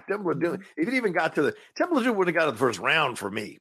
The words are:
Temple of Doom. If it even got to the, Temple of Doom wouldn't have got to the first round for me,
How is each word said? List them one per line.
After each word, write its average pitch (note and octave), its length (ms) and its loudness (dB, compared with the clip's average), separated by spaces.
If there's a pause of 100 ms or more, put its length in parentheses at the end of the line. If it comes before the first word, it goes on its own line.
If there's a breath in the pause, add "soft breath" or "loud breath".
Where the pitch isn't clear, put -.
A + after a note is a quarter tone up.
Temple G3 220 -2
of D3+ 100 -4
Doom. E3+ 220 -2 (120 loud breath)
If D#3+ 120 -2
it C4 80 0
even A3+ 180 0
got D#3+ 220 0
to D#3 80 2
the, B2 120 0 (200 loud breath)
Temple E4 240 2
of A3 40 2
Doom A#3+ 140 0
wouldn't F3 180 2
have E3+ 60 4
got D#3+ 60 4
to C#3+ 60 0
the A2 40 -12
first A2+ 220 2
round C3 400 0
for G2+ 100 -6
me, G#2 320 -8